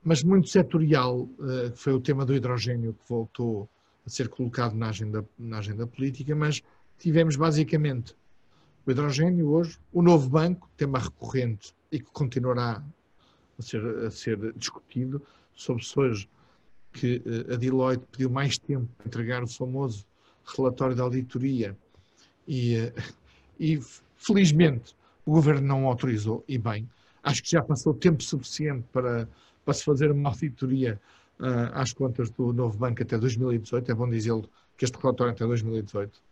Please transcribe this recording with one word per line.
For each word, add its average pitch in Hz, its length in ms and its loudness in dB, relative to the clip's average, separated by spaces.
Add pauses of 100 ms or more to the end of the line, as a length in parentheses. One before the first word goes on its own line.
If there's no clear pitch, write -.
mas 160 200 4
muito 185 260 6
setorial, 147 800 2 (120)
eh, 127 300 -4
que 120 80 -14
foi 143 140 0
o 131 80 2
tema 135 240 0
do 131 100 2
hidrogênio, 120 600 -2
que - 140 -20
voltou 113 600 -4 (380)
a - 40 -12
ser 123 180 -4
colocado 120 460 -2
na 113 140 -2
agenda, 107 360 -6 (140)
na 113 200 -10
agenda 104 280 -6
política, 131 480 -6
mas 151 280 -2 (360)
tivemos 160 380 4
basicamente 151 800 0 (720)
o 135 40 -2
hidrogênio 147 600 2
hoje, 165 280 0 (140)
o 170 80 2
novo 165 300 8
banco, 165 460 0
tema 139 220 -2
recorrente 117 760 -6 (180)
e 156 60 -6
que - 140 -12
continuará 123 680 -2 (760)
a 120 40 -12
ser, 110 220 -6
a 110 260 -4
ser 107 440 -6
discutido, - 680 -8 (340)
soube-se - 440 -4
hoje 113 300 0 (640)
que, 123 340 -2
eh, 117 280 -4
a - 20 -2
Deloitte 127 540 0
pediu 131 200 -2
mais 139 260 0
tempo 127 400 -4
para - 100 -16
entregar 117 360 -4
o 123 40 -6
famoso 127 600 -6 (500)
relatório 131 380 0
de 123 80 0
auditoria 123 720 -2 (720)
e, 120 280 0
eh, 117 180 -2 (640)
e 156 200 2 (380)
felizmente 160 800 4 (300)
o 151 60 2
governo 147 340 6
não 135 180 2
o 131 40 4
autorizou, 117 600 0
e 135 80 -4
bem, 110 320 -4 (340)
acho 147 200 0
que - 80 -8
já 165 120 4
passou 151 300 0
tempo 165 300 2
suficiente 139 680 -6
para, 120 360 -2 (360)
para 143 100 0
se - 100 -6
fazer 147 260 4
uma 143 200 0
auditoria, 127 680 -2 (400)
ah, 123 420 -2
às 127 120 -2
contas 123 380 -2
do 120 220 -2
novo 120 260 0
banco 120 240 -2
até 117 140 -2
dois 110 200 0
mil 127 160 0
e 117 60 0
dezoito, 123 320 -4
é 117 40 0
bom 120 140 -2
dizê-lo 113 400 -2 (280)
que - 80 -2
este 120 140 -4
relatório 127 320 0
é 110 40 -6
até 113 120 -2
dois 117 160 0
mil 113 140 -4
e 107 60 -4
dezoito. 101 380 -8 (120)